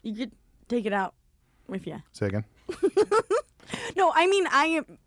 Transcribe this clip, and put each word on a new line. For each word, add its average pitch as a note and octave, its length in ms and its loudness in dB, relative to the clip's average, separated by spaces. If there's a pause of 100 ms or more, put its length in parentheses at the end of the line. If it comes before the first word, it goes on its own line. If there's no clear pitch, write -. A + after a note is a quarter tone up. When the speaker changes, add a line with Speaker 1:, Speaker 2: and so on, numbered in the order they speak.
Speaker 1:
You A3 120 -8
could A#3+ 160 -8 (360)
take A#3 180 -2
it G#3+ 60 -2
out G3 220 -2 (560)
with F#3+ 180 -8
ya. C#3+ 120 -10 (120)
Speaker 2:
Say - 160 -4
again? G#2 160 -2 (260)
Speaker 1:
<laughs> - 140 -6 (1120)
No, F4 180 4
I E4+ 140 4
mean, F#4+ 240 2
I C#4 140 4
am D#4+ 400 -4